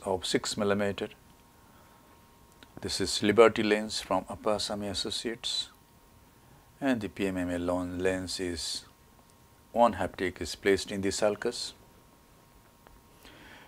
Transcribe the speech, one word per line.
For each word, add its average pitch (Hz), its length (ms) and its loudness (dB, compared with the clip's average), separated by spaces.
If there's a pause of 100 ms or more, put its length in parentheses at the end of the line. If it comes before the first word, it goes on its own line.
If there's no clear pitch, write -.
of 92 200 -2
six - 320 -2
millimeter. 101 520 0 (1700)
This - 180 -4
is - 220 0
Liberty 107 400 8
lens 107 400 0
from 95 240 -2
Appasamy 104 640 -4
Associates, - 800 -6 (1120)
and 131 180 2
the 101 100 -4
P 98 180 -2
M 92 100 -2
M 90 140 -2
A 87 80 -2
lon-, 90 400 -2
lens 92 400 -2
is, 87 460 -6 (840)
one 117 240 6
haptic 90 460 -4
is 85 140 -8
placed 98 360 2
in 101 100 -4
the 98 100 0
sulcus. - 640 -2 (1900)